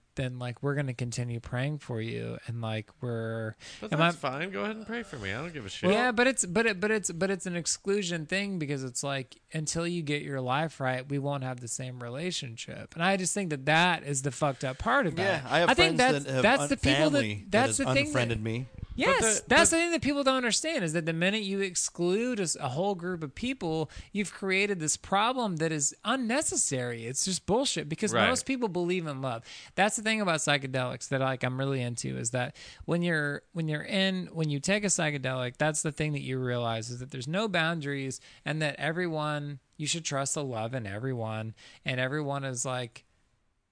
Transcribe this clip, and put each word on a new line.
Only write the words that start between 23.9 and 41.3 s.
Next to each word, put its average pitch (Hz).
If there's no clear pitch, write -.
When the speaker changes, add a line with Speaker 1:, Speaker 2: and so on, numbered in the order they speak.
Speaker 1:
you've 202
created 190
this 151
problem 214
that 160
is 147
unnecessary. 214
It's 131
just 185
bullshit, 185
because 165
Speaker 2:
Right. -
Speaker 1:
most 247
people 247
believe 175
in 135
love. 120
That's 202
the 226
thing 220
about 170
psychedelics 131
that, 135
like, 131
I'm 127
really 135
into, 123
is 120
that 127
when 170
you're, 156
when 165
you're 151
in, 190
when 160
you 143
take 208
a 202
psychedelic, 131
that's 151
the 160
thing 151
that 143
you 131
realize, 120
is 123
that 127
there's 131
no 196
boundaries, 147
and 151
that 147
everyone, 151
you 151
should 165
trust 139
the 147
love 117
in 120
everyone, 110